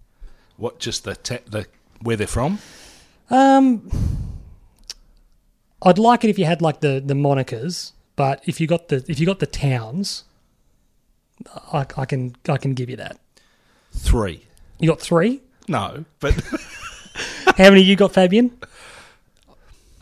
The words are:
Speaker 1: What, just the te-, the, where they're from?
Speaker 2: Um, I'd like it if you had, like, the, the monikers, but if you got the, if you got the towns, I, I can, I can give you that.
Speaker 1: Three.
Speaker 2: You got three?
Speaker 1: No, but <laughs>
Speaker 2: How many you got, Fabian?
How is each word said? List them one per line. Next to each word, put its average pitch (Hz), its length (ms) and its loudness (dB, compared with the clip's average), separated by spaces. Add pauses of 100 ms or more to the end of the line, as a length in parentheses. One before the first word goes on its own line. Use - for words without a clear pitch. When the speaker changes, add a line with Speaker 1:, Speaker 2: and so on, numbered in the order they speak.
(560)
Speaker 1:
What, - 240 -10
just - 240 -10
the 98 100 -8
te-, - 320 -10
the, 107 200 -10 (360)
where 113 140 -2
they're 101 100 -2
from? 151 320 -4 (720)
Speaker 2:
Um, 269 580 4 (1900)
I'd 180 160 4
like 233 260 4
it 214 60 4
if 202 80 -2
you 185 60 0
had, 160 160 0
like, 160 200 0
the, 135 240 -2
the 139 100 -4
monikers, 139 800 -4 (240)
but 139 280 -2
if - 160 -6
you 165 60 -2
got - 220 -4
the, 131 200 -2
if 151 100 -6
you 160 60 0
got 190 140 -2
the - 80 -4
towns, 131 760 -6 (1500)
I, 139 140 -4 (100)
I 135 80 -6
can, 127 320 -6 (120)
I 139 100 -2
can 135 160 -4
give 123 160 -8
you 120 60 -12
that. 98 220 -16 (760)
Speaker 1:
Three. 104 520 -2 (340)
Speaker 2:
You 160 100 0
got 160 120 0
three? 208 400 0 (280)
Speaker 1:
No, 131 360 -6 (140)
but 147 160 0
<laughs> 175 60 -4 (1160)
Speaker 2:
How 190 140 10
many 196 120 10
you 190 140 4
got, 196 160 2
Fabian? 202 440 2 (1500)